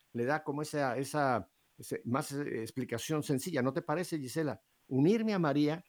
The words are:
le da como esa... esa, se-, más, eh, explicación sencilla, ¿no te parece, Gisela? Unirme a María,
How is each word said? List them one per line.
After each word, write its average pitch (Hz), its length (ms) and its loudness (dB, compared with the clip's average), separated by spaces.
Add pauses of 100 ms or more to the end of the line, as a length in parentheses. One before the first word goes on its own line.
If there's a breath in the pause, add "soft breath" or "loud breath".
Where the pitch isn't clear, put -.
(120)
le 120 120 0
da 151 200 0
como 147 180 -2
esa... 139 340 -2
esa, 135 540 0 (280)
se-, - 260 -8
más, 123 280 0
eh, 139 300 -4
explicación 123 600 -4
sencilla, 147 400 0
¿no 131 100 2
te 165 100 -2
parece, 170 360 -2
Gisela? 135 420 -2 (280)
Unirme 208 460 4
a 196 40 2
María, 147 500 2